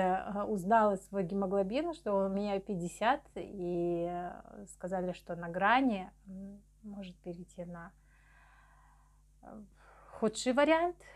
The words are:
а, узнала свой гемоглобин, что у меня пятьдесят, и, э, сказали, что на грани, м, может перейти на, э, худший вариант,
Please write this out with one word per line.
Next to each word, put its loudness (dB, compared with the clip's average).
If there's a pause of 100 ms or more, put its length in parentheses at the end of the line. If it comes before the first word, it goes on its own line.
а, 2
узнала 4
свой -4
гемоглобин, 0
что 0
у 2
меня 0
пятьдесят, -2 (160)
и, -2
э, -10
сказали, -4
что -10
на -8
грани, 2 (160)
м, -14 (220)
может -12
перейти -12
на, -14 (1500)
э, -16 (560)
худший 0
вариант, 4 (200)